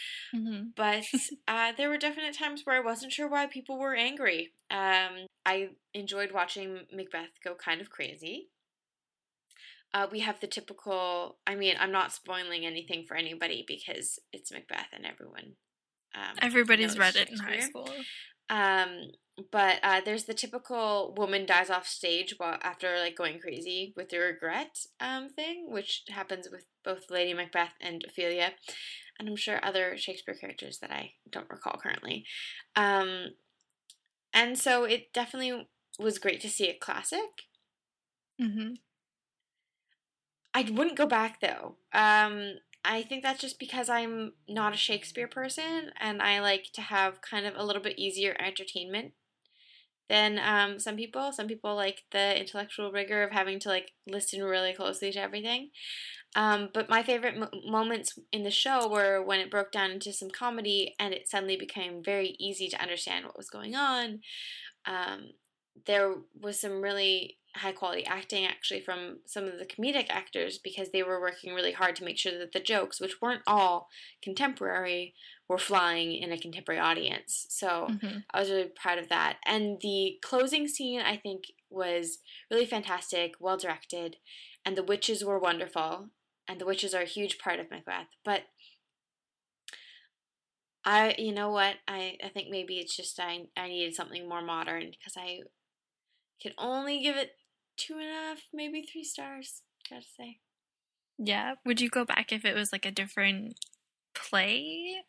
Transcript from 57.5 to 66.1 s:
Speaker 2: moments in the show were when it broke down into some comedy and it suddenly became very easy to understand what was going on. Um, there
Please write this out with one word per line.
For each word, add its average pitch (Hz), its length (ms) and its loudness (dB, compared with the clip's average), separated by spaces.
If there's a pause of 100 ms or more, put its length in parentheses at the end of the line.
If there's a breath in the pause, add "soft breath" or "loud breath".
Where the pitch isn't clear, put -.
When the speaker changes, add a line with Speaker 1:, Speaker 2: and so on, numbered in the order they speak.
Speaker 2:
moments 220 520 0 (140)
in 214 100 -2
the 202 80 0
show 247 380 4
were 202 340 6
when 190 180 4
it 190 100 -2
broke 202 220 2
down 196 180 2
into 196 220 -6
some 190 180 -6
comedy 208 680 0
and 202 160 0
it - 140 -6
suddenly 190 280 0
became 180 480 -8
very 190 340 0
easy 190 300 -4
to - 120 -4
understand 175 440 -4
what - 120 -12
was - 140 -14
going 214 240 -8
on. 247 460 0 (640 loud breath)
Um, 180 440 -4 (560)
there 202 280 6 (240)